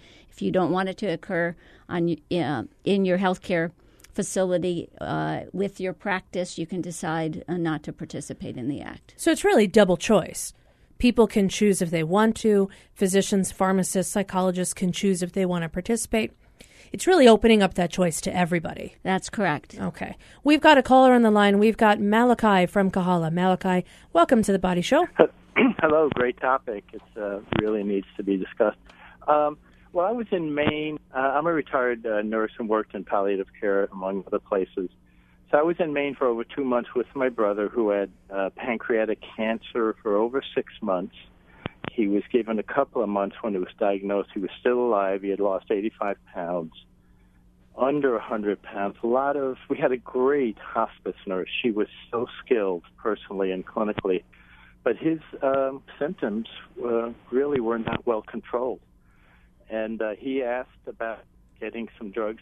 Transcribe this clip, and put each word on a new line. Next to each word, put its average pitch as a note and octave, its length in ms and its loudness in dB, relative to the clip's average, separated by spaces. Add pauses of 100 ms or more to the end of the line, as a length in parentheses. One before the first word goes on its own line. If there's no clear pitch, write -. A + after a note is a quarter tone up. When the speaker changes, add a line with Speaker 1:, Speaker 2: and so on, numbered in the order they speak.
(300)
Speaker 1:
If - 140 -12
you G3 80 0
don't F3+ 180 2
want F#3 200 0
it F#3 100 -10
to G#3 80 -4
occur E3+ 480 -4 (340)
on E3+ 160 -2 (240)
y-, F3 100 -2
uh, C3+ 260 -4 (180)
in G3 200 2
your F3+ 140 2
healthcare F#3 540 -2 (420)
facility, F3+ 760 -2 (100)
uh, D#3 420 -4 (120)
with G3 260 -6
your F#3 140 -6
practice, F#3 680 -6
you E3 80 -6
can F#3 140 -6
decide, E3 640 -6
uh, F3+ 100 -4
not D#3+ 260 -2
to D3 100 -12
participate - 640 -12
in A2+ 100 -6
the C#3 140 -6
act. - 360 -18
Speaker 2:
So - 140 0
it's - 120 -2
really F#4 220 6
double F#3 320 6
choice. - 560 0 (460)
People A#3+ 260 6
can G3+ 240 2
choose G3+ 320 2
if F3 80 -2
they E3 140 -2
want G#3+ 340 2
to. G3+ 320 2 (240)
Physicians, F#3+ 580 2
pharmacists, F#3+ 640 0
psychologists F#3 600 -2
can F3+ 160 -2
choose F#3 320 0
if F3 80 -6
they F#3+ 160 0
want F3 160 -2
to D#3+ 60 -6
participate. A3 640 -4 (600)
It's - 140 -4
really E4+ 180 8
opening A3 380 8
up F#3 120 0
that F3 140 0
choice F3 300 0
to - 160 -6
everybody. F3 640 -4
Speaker 1:
That's F#3 280 -4
correct. E3+ 500 -4
Speaker 2:
Okay. - 380 -8 (260)
We've D4 160 4
got D4+ 180 8
a B3+ 60 4
caller C4 300 8
on A#3+ 80 6
the A3+ 100 6
line. G3+ 260 6
We've G#3 200 4
got G#3+ 240 4
Malachi G#3+ 640 4
from G3 260 2
Kahala. F3 400 0
Malachi, F3+ 540 2 (260)
welcome C4+ 320 4
to - 80 0
The G3 80 2
Body F3+ 220 0
Show. D#4 260 2 (100)
Speaker 3:
<clears throat> - 380 0 (240)
Hello. D#3 340 2
Great B2 280 -2
topic. B2+ 500 -4
It's, - 260 -18
uh, G2+ 220 -6 (220)
really G#2+ 220 -2
needs G2 240 -2 (100)
to G#2+ 60 -8
be G2 120 2
discussed. G2+ 420 0 (480)
Um, D3+ 320 2 (360)
well, F3 120 0
I G#3 60 0
was A#3+ 200 -6
in D#3+ 220 -2
Maine. D3+ 460 -2 (160)
Uh, C3 40 -4
I'm C#3 280 2
a E3+ 60 2
retired, B2 520 -2
uh, G#2+ 180 -2
nurse A2 360 -2
and A#2 80 -6
worked G#2+ 260 -2
in G2 120 -8
palliative G2+ 420 -2 (100)
care, G2 360 0
among F#2+ 340 -6
other G2+ 120 -4
places. F#2+ 500 -4 (600)
So D3 80 4
I D3 40 6
was E3+ 180 0
in D#3+ 140 -2
Maine C#3+ 220 -2
for C3+ 120 0
over A#2 160 0
two C#3 220 -6
months A#2+ 280 0
with A#2 220 -2
my C3 140 0
brother, G#2 400 0
who A2+ 220 0
had, G2+ 180 0 (200)
uh, G2 280 -4
pancreatic A2 600 -2 (180)
cancer A2+ 640 -4
for G#2 140 0
over A#2+ 260 -2 (120)
six - 260 -4
months. F#2+ 340 -4 (760)
He G#2+ 160 -2
was G2+ 240 0
given A2+ 260 0
a G2+ 60 -6
couple - 400 -2
of G2+ 60 -4
months G2+ 320 -2
when A2+ 100 -6
he F#2+ 80 -4
was F2+ 80 -6 (100)
diagnosed. G2+ 560 -2
He G#2+ 60 -8
was F#2 100 -6 (120)
still B2 180 0
alive. G2 440 0
He G2 60 -4
had G2 120 -2
lost G2 300 -2
eighty-five G#2 440 -4 (180)
pounds, F2 380 -6 (1080)
under C3+ 380 0
a G#2+ 60 0
hundred G#2 400 -4
pounds. G2+ 420 -6
A A#2+ 40 -2
lot C3+ 280 0
of, C3+ 220 -4 (120)
we C#3 80 -2
had C#3+ 140 0
a B2+ 60 -2
great B2+ 640 0
hospice - 560 -6 (100)
nurse. F#2 240 -6 (120)
She A#2+ 100 0
was G#2 160 -2 (240)
so A#2+ 160 -4 (160)
skilled F#2+ 400 0 (140)
personally G2 540 -4
and F#2 140 -6
clinically, G#2 580 -2 (600)
but A#2 140 0
his, D#3+ 220 -4 (220)
um, C3+ 400 -2 (160)
symptoms, A#2 500 -6 (360)
uh, A#2 260 -2 (200)
really C3+ 300 0
were A2+ 200 -2
not A2+ 260 -4
well A2 160 0
controlled. A#2 580 -6 (880)
And, A2 320 -6
uh, G#2+ 160 -4
he C3+ 260 -6
asked B2 260 -6 (180)
about A2+ 320 -10 (400)
getting A2 280 -10 (100)
some G#2 140 -14
drugs A2 300 -6